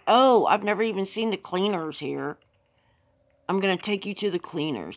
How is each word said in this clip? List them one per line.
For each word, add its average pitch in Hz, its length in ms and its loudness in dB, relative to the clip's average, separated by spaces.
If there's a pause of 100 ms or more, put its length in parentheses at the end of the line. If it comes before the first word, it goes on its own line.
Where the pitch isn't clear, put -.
Oh, 240 400 6
I've 208 160 2
never 208 220 0
even 196 220 -2
seen 220 240 -2
the 190 60 -2
cleaners 185 640 -4
here. 139 380 -6 (1120)
I'm 185 100 0
gonna 190 180 0
take 196 300 -4
you 202 80 -8
to 208 160 -2
the 175 80 -4
cleaners. 135 580 -6